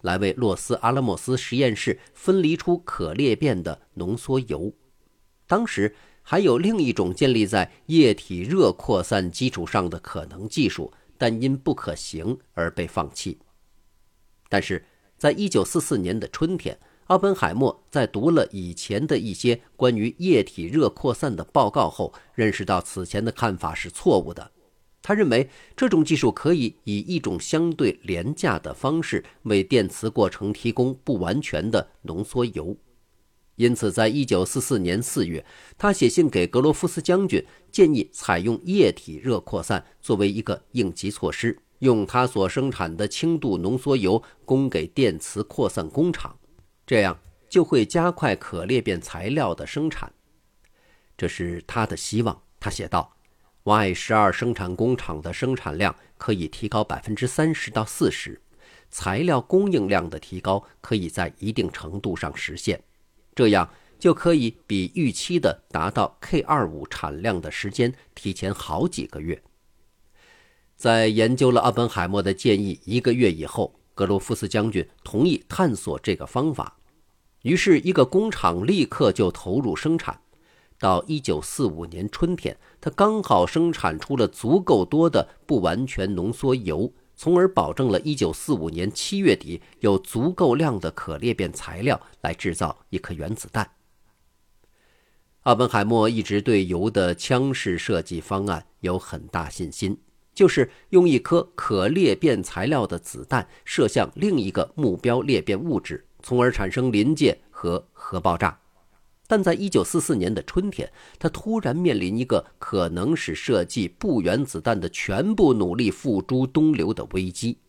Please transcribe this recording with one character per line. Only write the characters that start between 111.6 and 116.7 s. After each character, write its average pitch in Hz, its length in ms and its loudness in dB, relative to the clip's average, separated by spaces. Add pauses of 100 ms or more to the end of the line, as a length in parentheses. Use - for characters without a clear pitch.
面 160 240 2
临 92 180 -2
一 123 60 0
个 113 220 0 (120)
可 90 300 -2
能 90 260 0
使 82 220 -4
设 95 300 0
计 92 220 -2
不 143 340 -2
原 98 220 2
子 92 180 -6
弹 110 180 0
的 87 100 -4
全 151 460 -2
部 170 180 6
努 90 220 0
力 113 160 0
付 101 300 -2
诸 131 260 0
东 156 260 2